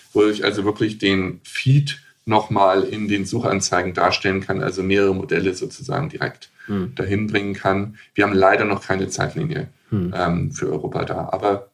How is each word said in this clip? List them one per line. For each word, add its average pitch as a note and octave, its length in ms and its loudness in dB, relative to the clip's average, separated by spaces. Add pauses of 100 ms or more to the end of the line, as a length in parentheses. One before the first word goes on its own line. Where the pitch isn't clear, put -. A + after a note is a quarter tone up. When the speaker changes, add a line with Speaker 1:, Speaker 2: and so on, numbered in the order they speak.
(120)
Speaker 1:
wo G#2 120 6
ich G#2+ 200 2
also G#2 200 0
wirklich G#2+ 340 -2
den G2 440 0
Feed - 580 2 (240)
nochmal G2 600 2
in G#2+ 240 -4
den G2+ 160 0
Suchanzeigen F#2+ 680 -2
darstellen F#2+ 460 0
kann, F#2+ 220 -4
also F#2+ 200 -2
mehrere G2 320 4
Modelle F2+ 400 0
sozusagen - 540 -6
direkt - 420 -8 (160)
Speaker 2:
Hm. F#2+ 280 -4
Speaker 1:
dahin G2+ 320 -2
bringen G2+ 280 -2
kann. G2 420 -2 (180)
Wir G2+ 100 4
haben G2+ 100 0
leider F#2+ 300 6
noch G2+ 220 -2
keine F#2+ 220 -2
Zeitlinie, D#2+ 600 -4 (200)
Speaker 2:
Hm. F2+ 260 -2
Speaker 1:
ähm, F2+ 380 0
für - 180 -4
Europa F2+ 340 -4
da. F2 280 -6
Aber G2+ 420 0